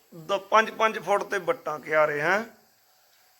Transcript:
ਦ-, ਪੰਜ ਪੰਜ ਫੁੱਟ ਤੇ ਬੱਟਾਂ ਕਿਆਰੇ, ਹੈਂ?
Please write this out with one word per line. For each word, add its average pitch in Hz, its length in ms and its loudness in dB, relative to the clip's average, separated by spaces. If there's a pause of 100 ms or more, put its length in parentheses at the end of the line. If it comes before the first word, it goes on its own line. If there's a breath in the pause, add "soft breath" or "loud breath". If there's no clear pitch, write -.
(160)
ਦ-, 165 220 -4
ਪੰਜ 214 320 2
ਪੰਜ 220 300 -2
ਫੁੱਟ 196 240 0
ਤੇ 202 160 -4
ਬੱਟਾਂ 165 400 -4
ਕਿਆਰੇ, 151 420 2
ਹੈਂ? 190 220 0 (960 soft breath)